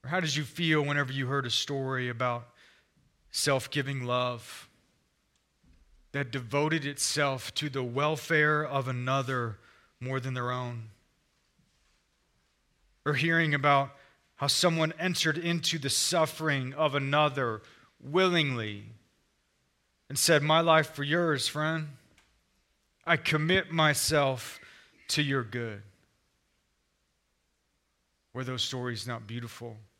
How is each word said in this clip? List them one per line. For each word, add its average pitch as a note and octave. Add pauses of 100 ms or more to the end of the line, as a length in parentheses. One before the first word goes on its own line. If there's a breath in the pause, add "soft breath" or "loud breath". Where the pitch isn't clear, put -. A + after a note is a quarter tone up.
Or B2+
how F#3
did D3
you D3+
feel D#3
whenever C#3+
you C3+
heard C#3
a A#2
story C3
about A#2+ (760 soft breath)
self-giving C3+
love B2 (1400)
that C#3
devoted C#3+
itself C#3+
to D3+
the C3
welfare D3+
of C3+
another B2 (420 soft breath)
more C3
than C3
their B2
own? A#2+ (2250)
Or D3
hearing D#3+
about C#3 (380 soft breath)
how C#3+
someone E3
entered D#3+
into E3+
the C3+
suffering D3
of C#3+
another C#3 (380 loud breath)
willingly C3 (1160)
and C#3+
said, D3+
"My D#3
life D#3+
for C#3+
yours, D#3
friend. D3+ (1080)
I C3+
commit D#3+
myself D3 (500 loud breath)
to D3+
your C#3
good." A2 (2500)
Were B2+
those B2+
stories A#2+
not A#2
beautiful? A#2 (220)